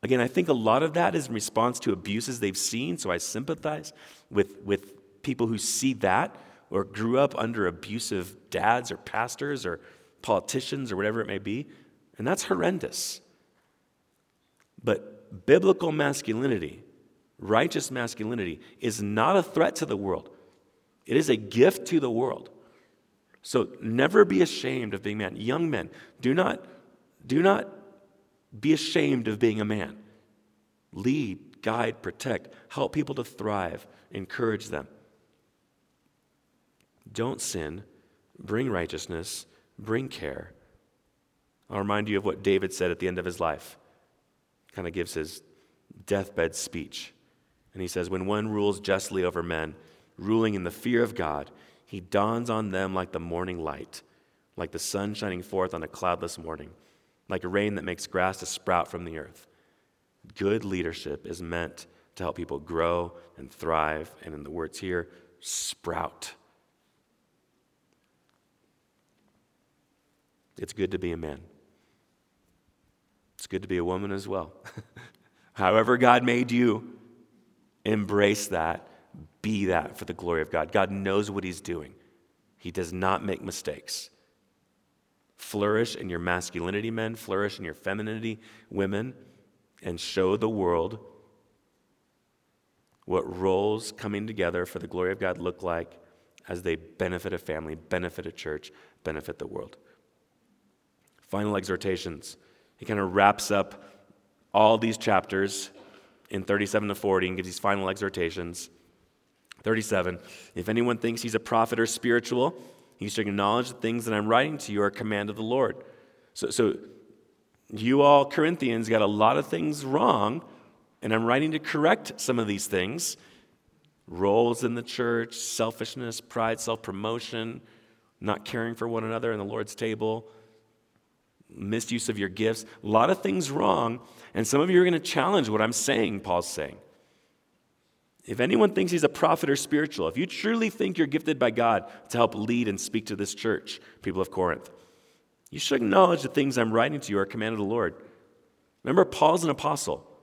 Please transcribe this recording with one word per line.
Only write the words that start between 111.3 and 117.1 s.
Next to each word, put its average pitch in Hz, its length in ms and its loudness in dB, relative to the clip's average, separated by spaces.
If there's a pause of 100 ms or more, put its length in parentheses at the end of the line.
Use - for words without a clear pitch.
a 110 60 2
prophet 113 380 2
or 113 80 4
spiritual, 123 680 0 (420)
he 104 120 -6
should 104 180 -2
acknowledge 104 420 2
the 127 60 -12
things 113 300 -4
that 110 100 -2
I'm 104 140 0
writing 135 300 4
to - 140 -8
you 101 100 0
are 101 40 4
a 101 40 2
command 104 380 -4
of 104 80 -8
the 110 60 -6
Lord." 120 420 0 (480)
So, - 180 -4
so - 280 2 (920)